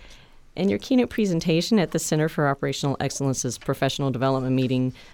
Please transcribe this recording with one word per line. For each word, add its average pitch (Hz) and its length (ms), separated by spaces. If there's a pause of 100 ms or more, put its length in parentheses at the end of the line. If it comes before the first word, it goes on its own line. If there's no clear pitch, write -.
(560)
In 190 140
your 202 100
keynote 247 320
presentation 175 680
at 175 140
the 165 80
Center 156 280
for 156 200
Operational 139 520
Excellence's 135 600
professional 139 500
development 131 460
meeting, 127 360 (220)